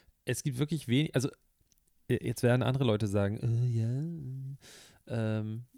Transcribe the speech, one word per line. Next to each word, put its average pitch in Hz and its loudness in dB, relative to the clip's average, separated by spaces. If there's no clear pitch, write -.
es - -4
gibt 131 -4
wirklich 147 -2
wenig, 135 2
also, 123 2
äh, - 0
jetzt 120 -4
werden 123 6
andere 131 2
Leute 110 2
sagen, 101 0
"Äh, 117 2
ja, 127 -4
ähm, 110 -6